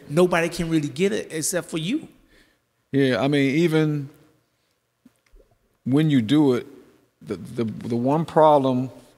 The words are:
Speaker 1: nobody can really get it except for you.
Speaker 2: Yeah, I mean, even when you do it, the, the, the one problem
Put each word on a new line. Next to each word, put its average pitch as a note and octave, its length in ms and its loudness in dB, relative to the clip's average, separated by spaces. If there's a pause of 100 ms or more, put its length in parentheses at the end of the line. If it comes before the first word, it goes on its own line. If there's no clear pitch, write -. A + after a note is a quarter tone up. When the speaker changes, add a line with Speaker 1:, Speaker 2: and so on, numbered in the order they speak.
Speaker 1:
nobody E3+ 400 0
can E3+ 220 -6
really D#3 180 0
get F3 240 -2
it G#3 180 -6
except D#3+ 400 -6
for F3 80 -6
you. G3+ 300 -6 (840)
Speaker 2:
Yeah, C3 300 2
I C#3 60 0
mean, C#3 280 0
even D#3 520 0 (1800)
when D3+ 260 2
you C#3 100 4
do C3 340 2
it, A2+ 120 -6 (560)
the, G2+ 140 -8
the, A#2 280 -8
the A2+ 320 -6
one C#3 280 -2
problem C3+ 680 4 (280)